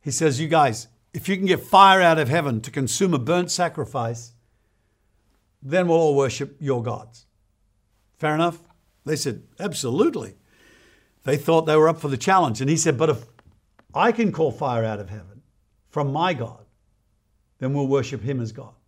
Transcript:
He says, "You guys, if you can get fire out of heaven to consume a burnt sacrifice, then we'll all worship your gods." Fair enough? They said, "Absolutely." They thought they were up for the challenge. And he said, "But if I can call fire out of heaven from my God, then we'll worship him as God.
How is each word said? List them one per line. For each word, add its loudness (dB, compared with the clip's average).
He -8
says, 0
"You -4
guys, 2
if -8
you 0
can -2
get 2
fire 8
out 6
of 0
heaven 0
to -16
consume -2
a 0
burnt -2
sacrifice, -6
then 0
we'll 4
all 4
worship -2
your -2
gods." -12
Fair -4
enough? -2
They -2
said, -6
"Absolutely." -2
They -2
thought 2
they 2
were 6
up -2
for -8
the -4
challenge. 2
And -2
he 2
said, 0
"But 0
if -4
I 2
can 0
call 0
fire -4
out -6
of -14
heaven -18
from -4
my 0
God, -10
then -4
we'll -2
worship -2
him -6
as -6
God. -20